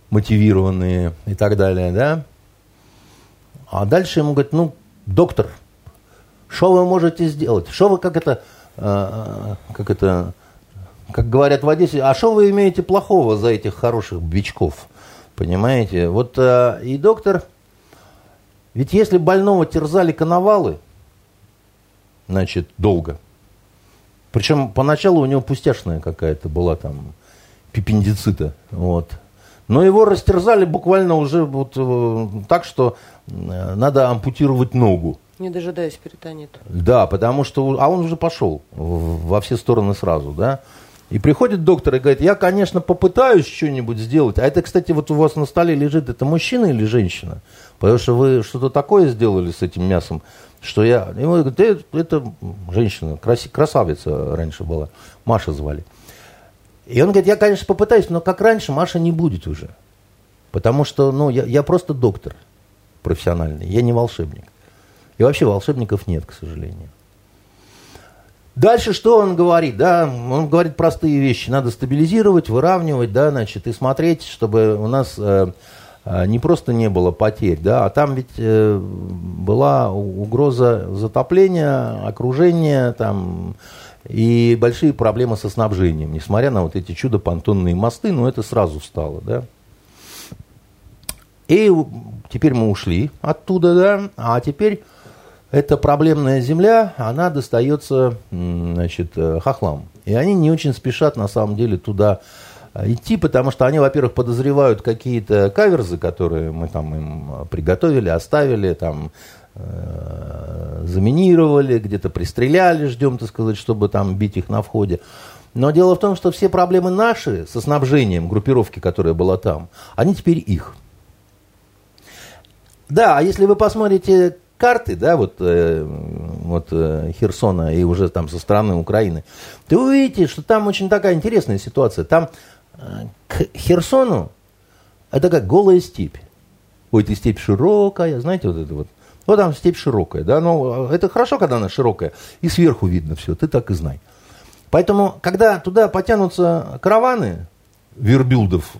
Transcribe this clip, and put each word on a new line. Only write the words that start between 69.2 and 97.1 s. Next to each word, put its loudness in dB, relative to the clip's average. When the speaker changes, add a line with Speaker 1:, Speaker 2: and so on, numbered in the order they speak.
Speaker 1:
говорит? 2
Да, 2
он -4
говорит 0
простые 0
вещи. 0
Надо 0
стабилизировать, 2
выравнивать, 0
да, 2
значит, -6
и -4
смотреть, -2
чтобы 0
у -4
нас, -2
э, 2
э, -2
не 0
просто 0
не 0
было 2
потерь, -2
да, 2
а 0
там 0
ведь, -8
э, 2
была -2
у-, -6
угроза 0
затопления, 0
окружения, 2
там, -4
и 2
большие 2
проблемы 0
со -8
снабжением, -2
несмотря -2
на 0
вот -6
эти -8
чудо-понтонные -2
мосты, -2
ну, 0
это -2
сразу -2
встало, -10
да. -6
И 4
у-, 2
теперь 2
мы 2
ушли -2
оттуда, 0
да, 4
а -2
теперь -2
эта 2
проблемная 2
земля, 2
она -2